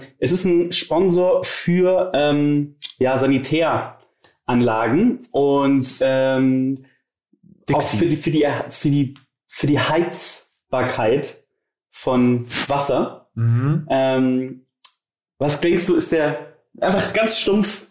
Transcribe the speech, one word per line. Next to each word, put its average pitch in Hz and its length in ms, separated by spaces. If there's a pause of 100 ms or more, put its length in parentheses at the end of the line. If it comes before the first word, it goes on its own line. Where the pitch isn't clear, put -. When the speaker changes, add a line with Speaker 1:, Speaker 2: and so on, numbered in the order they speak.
(180)
Speaker 1:
es 147 140
ist 185 120
ein 175 280
Sponsor 180 720
für, 180 720
ähm, 147 600 (220)
ja, 131 180
Sanitäranlagen 127 2000 (100)
und, 139 680
ähm, 131 840 (880)
auch 143 60
Speaker 2:
Dixie. - 180
Speaker 1:
für 175 100
die, 151 100
für 165 140
die, 151 160 (240)
für - 200
die, 139 240 (340)
für - 180
die 147 140
Heizbarkeit - 1600 (480)
von 123 540 (240)
Wasser. 139 680
Speaker 2:
Mhm. 120 540
Speaker 1:
Ähm, 131 800 (720)
was 147 220
denkst 170 260
du, 180 80
ist 160 180
der, 147 400 (280)
einfach 190 320
ganz 220 260
stumpf, - 520